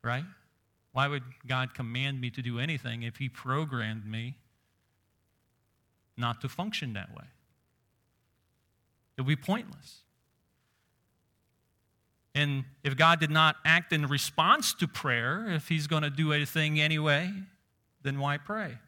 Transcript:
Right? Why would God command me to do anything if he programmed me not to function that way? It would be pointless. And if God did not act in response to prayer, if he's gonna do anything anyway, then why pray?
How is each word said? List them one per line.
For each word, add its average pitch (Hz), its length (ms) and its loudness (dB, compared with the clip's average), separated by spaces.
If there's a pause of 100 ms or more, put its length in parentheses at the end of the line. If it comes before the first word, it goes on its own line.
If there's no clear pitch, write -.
Right? 123 220 -4 (640)
Why 135 160 2
would 143 160 -4 (240)
God 127 260 -2
command 127 480 -4
me 123 100 -4
to 131 100 -8
do 120 180 -4
anything 123 440 -6
if 117 140 -8
he 135 120 -6
programmed 123 760 -4
me 113 300 -8 (1800)
not 120 260 -4
to 131 80 -6
function 165 440 -6
that 98 220 -10
way? - 100 -16 (1900)
It 131 40 -4
would 127 60 0
be 151 80 4
pointless. - 680 -6 (2250)
And 143 300 0 (180)
if 135 140 -2
God 160 220 8
did 151 120 2
not 156 240 6 (100)
act 165 280 4
in 151 140 2
response 165 680 4
to 170 120 0
prayer, 135 640 -2
if 160 200 -2
he's 151 180 0
gonna 151 220 0
do 151 240 0
anything 151 460 2
anyway, 156 540 2 (720)
then 139 160 -4
why 139 180 -2
pray? 185 400 -8 (100)